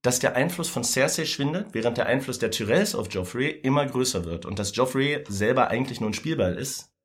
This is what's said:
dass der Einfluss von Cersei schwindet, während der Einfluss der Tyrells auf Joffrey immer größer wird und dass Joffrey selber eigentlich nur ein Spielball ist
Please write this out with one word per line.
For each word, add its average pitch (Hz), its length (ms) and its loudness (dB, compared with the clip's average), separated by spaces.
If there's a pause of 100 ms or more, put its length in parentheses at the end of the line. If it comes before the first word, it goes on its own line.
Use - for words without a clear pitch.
dass - 160 2
der - 180 2
Einfluss 165 320 0
von 123 160 -2
Cersei 143 400 2
schwindet, 156 480 -2
während 117 240 0
der 123 100 0
Einfluss 131 320 0
der 110 120 0
Tyrells 143 440 2
auf 95 180 -4
Joffrey 120 380 -2
immer 139 360 2
größer 123 400 0
wird 85 200 -6
und 98 120 -4
dass 98 180 -4
Joffrey 131 520 2
selber 110 400 4
eigentlich 127 320 -2
nur 107 100 0
ein 101 40 -4
Spielball 117 420 0
ist - 360 -8 (120)